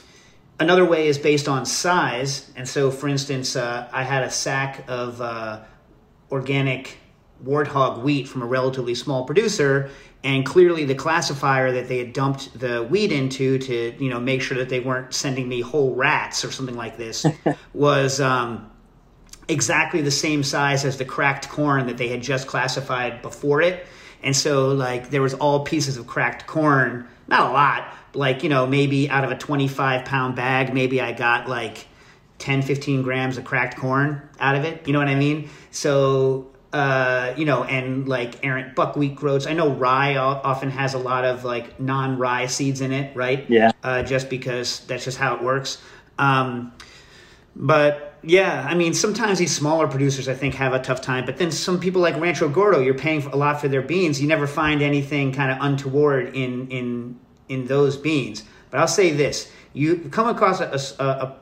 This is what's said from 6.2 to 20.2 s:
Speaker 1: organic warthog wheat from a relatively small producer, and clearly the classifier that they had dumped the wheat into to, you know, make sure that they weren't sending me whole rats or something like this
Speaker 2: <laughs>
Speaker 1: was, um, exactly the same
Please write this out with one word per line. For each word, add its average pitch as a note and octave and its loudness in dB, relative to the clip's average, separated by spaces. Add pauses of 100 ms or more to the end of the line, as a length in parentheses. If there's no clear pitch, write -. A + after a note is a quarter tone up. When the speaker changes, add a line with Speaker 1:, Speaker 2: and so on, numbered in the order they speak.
Speaker 1:
organic C3+ -2 (460)
warthog C3+ 0
wheat C#3+ 0
from C3 -8
a A#2+ -4
relatively B2+ 0
small C3 -2
producer, D3 2 (340)
and C3+ 0
clearly E3+ 6
the C3+ 0
classifier C#3 2
that B2+ -4
they B2+ 0
had A#2 -6
dumped C3+ -2
the A#2+ -2
wheat F#3 2
into C3 0
to, A#2 -4
you C3+ -2
know, A#2+ -4
make C3 0
sure C3 -4
that B2+ -4
they C3 -2
weren't B2+ -4
sending B2+ -4
me B2 -4
whole C3 0
rats B2+ 0
or A2+ -8
something B2 -8
like A2 -10
this A2+ -6 (240)
Speaker 2:
<laughs> - -8
Speaker 1:
was, C#3 2
um, A#2+ -2 (760)
exactly D#3 0
the C#3+ 0
same D3+ 0